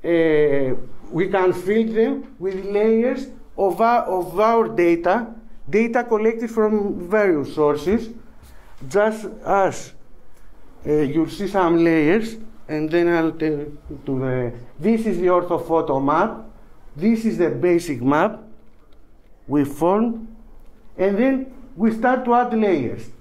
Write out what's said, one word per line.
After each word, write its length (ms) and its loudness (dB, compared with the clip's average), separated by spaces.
uh, 720 4
We 140 0
can 240 2
fill 400 0
them 460 -2
with 260 -6
layers 600 2
of 220 0
our, 240 4
of 340 -4
our 300 4
data, 680 2
data 340 2
collected 480 0
from 580 0
various 460 2
sources, 540 2
just 360 0
as, 480 0
uh, 60 -2
you'll 380 0
see 180 -6
some 340 2
layers, 540 2
and 220 -4
then 180 2
I'll 240 2
tell 340 -4
to 140 -4
the, 340 -2
this 280 0
is 140 0
the 80 2
orthophoto 760 0
map, 440 0
this 260 2
is 140 0
the 120 2
basic 520 0
map 420 2
we 160 2
formed, 720 0
and 200 2
then 360 0
we 160 2
start 320 0
to 80 2
add 200 2
layers. 560 0